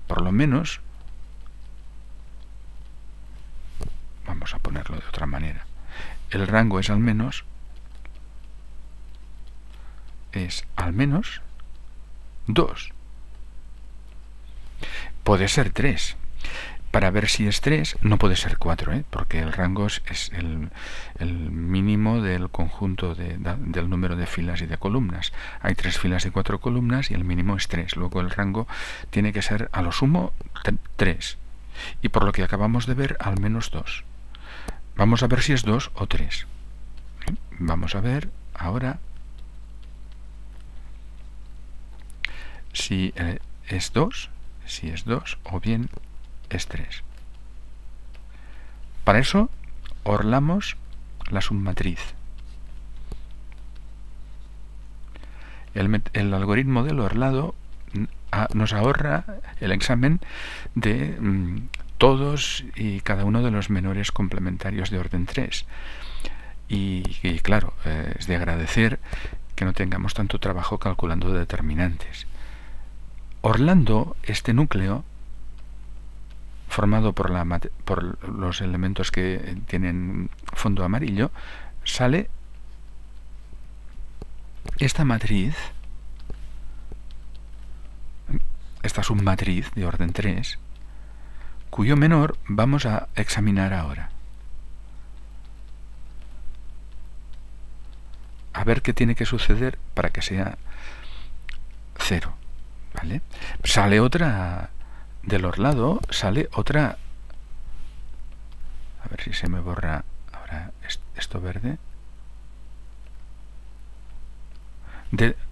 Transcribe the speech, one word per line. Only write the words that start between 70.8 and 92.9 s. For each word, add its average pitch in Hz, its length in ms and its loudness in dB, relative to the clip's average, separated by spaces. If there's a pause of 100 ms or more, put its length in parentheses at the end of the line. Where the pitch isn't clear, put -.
determinantes. 82 920 2 (1120)
Orlando, 117 800 6
este 110 320 2
núcleo, 104 500 4 (1700)
formado 104 400 6
por 95 180 2
la 90 140 2
mate-, 85 260 0 (140)
por 87 440 -2
los 95 340 -2
elementos 92 480 2
que 92 460 2 (100)
tienen 90 640 0 (240)
fondo 98 300 4
amarillo, 107 460 2 (540)
sale - 460 4 (2500)
esta - 260 4
matriz, 110 500 4 (3250)
esta 104 200 2
submatriz 98 720 4
de 98 100 0
orden 85 300 4
tres, 101 440 2 (1120)
cuyo 123 280 4
menor 151 500 6
vamos 127 400 4
a 110 300 0